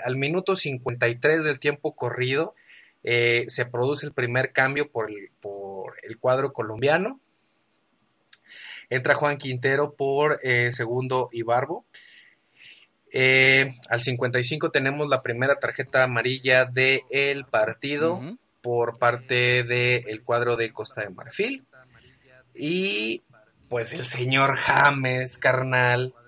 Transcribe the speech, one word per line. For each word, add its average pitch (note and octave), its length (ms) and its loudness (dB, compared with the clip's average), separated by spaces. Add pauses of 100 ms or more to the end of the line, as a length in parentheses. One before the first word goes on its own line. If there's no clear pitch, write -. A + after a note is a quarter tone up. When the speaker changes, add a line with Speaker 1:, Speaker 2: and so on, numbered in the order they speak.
Speaker 1:
al B2+ 120 -2
minuto E3 400 -2
cincuenta B2+ 520 -4
y A#2+ 80 0
tres D#3 280 2
del C#3+ 160 -2
tiempo D3 360 -2
corrido, C3 600 -2 (480)
eh, A#2+ 440 2
se B2 200 -6
produce C3 400 -2
el - 60 -12
primer B2+ 400 -2
cambio C#3 380 0
por G#2+ 200 -4
el, G2+ 180 -14 (100)
por G2 640 -12
el A2 160 -16
cuadro C3 340 0
colombiano. C#3 680 -2 (1700)
Entra B2+ 240 2
Juan D3 240 0
Quintero C3+ 560 0
por, C#3+ 480 0
eh, A#2+ 300 2
Segundo B2+ 600 -2
Ibarbo. A#2+ 540 -2 (1300)
Eh, C3 600 4 (140)
al A#2+ 120 0
cincuenta B2+ 380 0
y B2 40 -2
cinco D#3+ 280 -2
tenemos C#3+ 360 0
la C#3 140 2
primera B2+ 380 0
tarjeta C3 440 0
amarilla B2+ 640 2
del C3+ 800 0
partido C#3+ 680 0
Speaker 2:
Ujú. E3 220 -10 (240)
Speaker 1:
por A#2+ 360 -2
parte B2 680 2
del A#2+ 600 -2
cuadro A#2+ 320 0
de A2+ 180 -2
Costa - 280 -10
de G#2 80 -6
Marfil. G#3+ 560 -8 (880)
Y, G3 680 -4 (460)
pues, A#2 240 -4
el B2+ 120 -8
señor C3+ 500 2
James, C3+ 840 2
carnal, B2+ 760 2 (140)